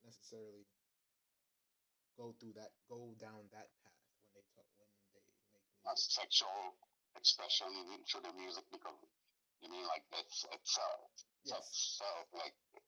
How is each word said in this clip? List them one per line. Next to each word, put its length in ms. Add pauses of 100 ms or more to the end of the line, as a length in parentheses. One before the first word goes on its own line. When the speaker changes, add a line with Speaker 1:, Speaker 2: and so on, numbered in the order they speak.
Speaker 1:
necessarily 600 (1500)
go 240
through 160
that, 160 (160)
go 320
down 320
that 160 (160)
path 200 (280)
when 120
they 80
talk, 240
when 480
they 120
make 0 (160)
music? 320
Speaker 2:
A 120
sexual 800 (400)
expression 520 (400)
through 160
the 140
music, 340
because 240 (640)
you 80
mean 160
like 220 (100)
it's, 380
it's, 240
uh, 260 (360)
Speaker 1:
Yes. 160
Speaker 2:
it's, 480
uh, 320
like, 160 (360)